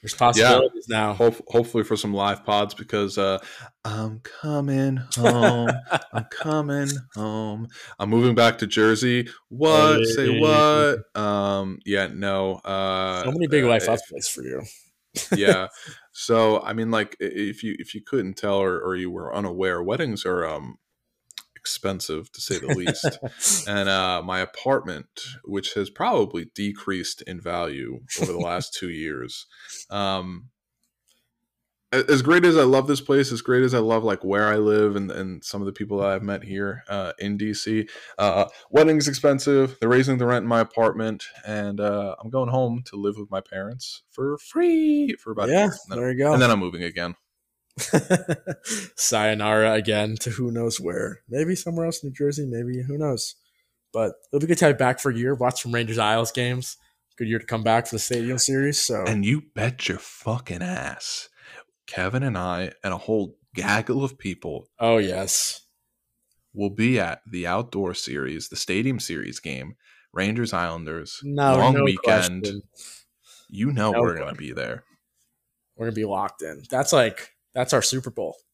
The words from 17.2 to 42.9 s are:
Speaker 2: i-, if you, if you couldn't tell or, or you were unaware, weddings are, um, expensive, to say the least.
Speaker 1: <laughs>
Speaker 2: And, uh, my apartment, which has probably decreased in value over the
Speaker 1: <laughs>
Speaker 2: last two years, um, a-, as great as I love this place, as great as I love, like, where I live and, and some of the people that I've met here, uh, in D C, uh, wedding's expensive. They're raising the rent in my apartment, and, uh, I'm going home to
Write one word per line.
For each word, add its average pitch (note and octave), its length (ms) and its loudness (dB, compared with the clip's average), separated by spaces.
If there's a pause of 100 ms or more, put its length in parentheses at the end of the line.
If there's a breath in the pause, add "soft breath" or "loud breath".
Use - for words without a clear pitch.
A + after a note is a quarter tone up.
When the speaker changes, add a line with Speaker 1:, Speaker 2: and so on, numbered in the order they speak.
Speaker 2:
i-, F2+ 40 -4
if G2+ 380 -6
you, A2 160 -6
if - 160 -14
you G#2+ 100 -10
couldn't G2 320 -2
tell G2+ 200 0
or, F#2+ 240 0
or F#2 160 -4
you F2+ 160 -4
were F2 220 -8
unaware, F#2 460 -2
weddings A2 460 -4
are, F2+ 180 -2
um, C#2+ 340 -8 (760)
expensive, - 800 -8
to - 100 -16
say F#2+ 160 -4
the - 160 -10
least. - 920 -4
Speaker 1:
<laughs> - 20 -10
Speaker 2:
And, G2+ 200 0
uh, F#2 340 0
my F#2 180 -4
apartment, F#2 680 -2 (380)
which G2 300 -6
has G2 140 -2
probably A#2+ 680 -2
decreased G2+ 680 -6
in F2+ 180 -12
value D2+ 600 -6 (200)
over F2 120 -2
the F2 60 -6
Speaker 1:
<laughs> F2 120 -4
Speaker 2:
last F2+ 240 -6
two F2+ 160 -8
years, D2+ 560 -10 (420 loud breath)
um, F#2+ 640 -6 (1400)
a-, C3 200 2
as C#3 100 6
great E3+ 240 6
as E3 140 8
I C#3+ 60 8
love C3 220 6
this C#3+ 140 2
place, C#3 320 2
as A#2 80 -4
great B2+ 220 4
as B2+ 100 4
I C3 60 2
love, A2+ 260 2
like, G2+ 180 0
where G2+ 260 2
I G#2+ 80 2
live G#2+ 380 4
and, G2 160 -4
and F#2 320 -10
some G2+ 200 -8
of G2 40 -4
the G2 60 -6
people G2+ 280 -6
that G2 80 2
I've G2 140 0
met G2+ 220 -6
here, G2+ 420 -8
uh, G2 320 -6
in G2+ 200 -4
D G#2+ 160 -2
C, G#2+ 340 -2 (300 loud breath)
uh, G2 260 4 (260 loud breath)
wedding's D#3 380 6
expensive. C3+ 720 2
They're A2+ 80 2
raising C3 300 4
the B2 80 2
rent B2 160 2
in A#2 60 -4
my A#2 120 4
apartment, A2 640 0 (220)
and, G2+ 340 -6
uh, G2+ 420 -2
I'm A2 60 -12
going A#2 220 -2
home B2 380 0
to - 80 -14